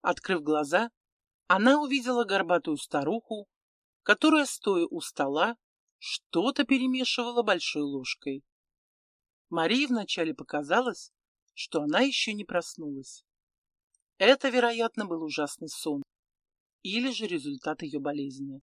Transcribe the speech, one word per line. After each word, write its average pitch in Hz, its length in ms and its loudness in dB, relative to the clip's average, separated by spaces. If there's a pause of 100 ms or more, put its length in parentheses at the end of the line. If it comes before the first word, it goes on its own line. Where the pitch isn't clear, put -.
Открыв 180 420 0
глаза, 151 480 2 (560)
она 240 340 6
увидела 247 440 0
горбатую 175 540 2
старуху, 202 680 -4 (560)
которая, 302 420 4
стоя 180 460 0
у 170 100 -6
стола, 156 560 -2 (420)
что-то - 640 -2
перемешивала 254 800 0
большой 170 380 0
ложкой. 139 600 -6 (1080)
Марии 185 360 0
вначале 185 480 -2
показалось, 165 760 -2 (420)
что - 280 -4
она 151 180 0
еще 254 320 0
не 208 120 -6
проснулась. - 800 -8 (960)
Это, 262 300 6
вероятно, 233 580 0
был 165 160 -4
ужасный 151 460 -6
сон 143 340 -6 (800)
или 240 300 -2
же 220 160 -6
результат 147 540 -6
ее 147 180 -6
болезни. 139 600 -6 (120)